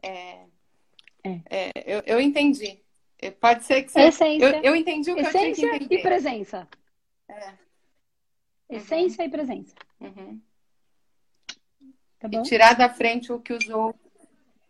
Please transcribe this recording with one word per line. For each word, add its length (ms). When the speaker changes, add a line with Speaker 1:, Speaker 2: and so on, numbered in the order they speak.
Speaker 1:
É, 420
Speaker 2:
É. 160
Speaker 1:
é, 200
eu, 200
eu 140
entendi. 580
É, 120
pode 340
ser 180
que 80
você 120
Speaker 2:
Essência. 440
Speaker 1:
eu, 60
eu 140
entendi 340
o 40
que 80
eu 80
tinha 20
que 80
Speaker 2:
Essência 240
Speaker 1:
entender. 220
Speaker 2:
e 40
presença. 680
Speaker 1:
É. 260
Speaker 2:
Essência 540
Speaker 1:
Uhum. 60
Speaker 2:
e 20
presença. 440
Speaker 1:
Uhum. 400
Speaker 2:
Tá 100
Speaker 1:
E 80
Speaker 2:
bom? 60
Speaker 1:
tirar 320
da 160
frente 420
o 80
que 140
os 160
outros. 320